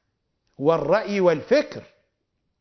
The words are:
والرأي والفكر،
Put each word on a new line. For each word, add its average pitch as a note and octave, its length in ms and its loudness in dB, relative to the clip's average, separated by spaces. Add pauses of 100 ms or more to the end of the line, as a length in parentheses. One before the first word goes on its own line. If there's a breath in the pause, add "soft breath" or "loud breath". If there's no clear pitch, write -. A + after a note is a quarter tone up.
(580)
والرأي E3+ 600 0
والفكر، G3+ 600 0 (800)